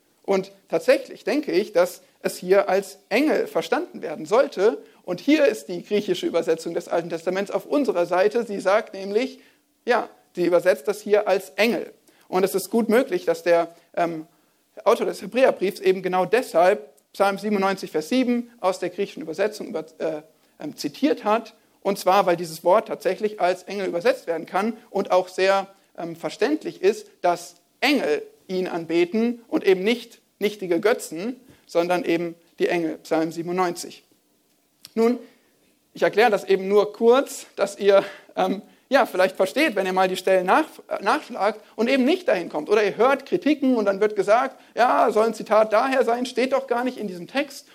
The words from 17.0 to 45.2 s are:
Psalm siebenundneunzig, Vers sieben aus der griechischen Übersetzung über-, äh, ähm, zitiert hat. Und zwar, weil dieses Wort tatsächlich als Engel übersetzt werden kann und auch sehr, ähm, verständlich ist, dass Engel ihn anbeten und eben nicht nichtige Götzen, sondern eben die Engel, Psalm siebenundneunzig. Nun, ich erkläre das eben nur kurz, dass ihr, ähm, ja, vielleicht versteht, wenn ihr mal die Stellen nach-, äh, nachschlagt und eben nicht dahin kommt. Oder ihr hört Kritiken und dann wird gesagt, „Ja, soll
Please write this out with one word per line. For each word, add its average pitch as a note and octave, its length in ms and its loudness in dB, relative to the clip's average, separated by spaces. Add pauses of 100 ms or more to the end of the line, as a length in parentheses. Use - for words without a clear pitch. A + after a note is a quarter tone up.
Psalm G3 260 0
siebenundneunzig, G3 520 -2
Vers D#3 180 -4
sieben A#3+ 420 0 (100)
aus F#3 180 -2
der F3+ 100 -4
griechischen G3 340 -8
Übersetzung F#3+ 460 -6
über-, D#3 160 -8 (140)
äh, D#3 240 -6 (360)
ähm, D3+ 160 -12
zitiert - 500 -4
hat. A3 280 0 (300)
Und G3 160 -2
zwar, G3+ 260 4
weil F3 120 2
dieses D#3+ 280 -10
Wort G3+ 240 2
tatsächlich F#3+ 540 -4
als F#3 220 0
Engel F#3+ 220 -8
übersetzt F3 400 -2
werden D#3+ 200 -6
kann G#3+ 300 -4 (120)
und G3 220 -4
auch F3+ 180 2
sehr, F#3+ 400 0 (300)
ähm, E3+ 180 -10
verständlich G3+ 640 -4
ist, G#3 280 0 (120)
dass F3 360 -2 (240)
Engel F#3+ 420 2 (260)
ihn F#3 200 -4
anbeten F3 800 -2
und - 180 -4
eben F#3 200 4
nicht A#3+ 360 -4 (180)
nichtige F#3+ 420 -2
Götzen, A3 580 -4 (280)
sondern F3 380 0
eben E3+ 300 -2 (240)
die F3+ 100 0
Engel, E3 300 -2
Psalm D#3+ 340 -2
siebenundneunzig. F3 680 -6 (920)
Nun, A#3+ 240 2 (720)
ich - 100 -8
erkläre G#3+ 280 4
das G3 140 0
eben F#3+ 240 0
nur G3+ 260 2
kurz, B3 600 2
dass - 240 -4
ihr, G3+ 260 4 (300)
ähm, F#3+ 280 -2 (280)
ja, B3 160 4
vielleicht F#3 300 0
versteht, A#3 400 0
wenn F#3+ 100 0
ihr F#3 80 -2
mal F#3+ 140 2
die F#3 80 -4
Stellen F#3 300 2
nach-, C#4 320 2 (100)
äh, - 140 -6
nachschlagt A3 560 -2 (160)
und A3+ 140 0
eben C4 160 2
nicht E4+ 240 0
dahin F3 220 -2
kommt. - 180 -6
Oder G#3+ 160 4
ihr F3 120 -2
hört C4+ 280 2
Kritiken C4 520 0
und G#3+ 100 0
dann G3 120 0
wird G#3+ 160 2
gesagt, G#3 460 0 (160)
„Ja, C4 340 4
soll G#3+ 160 2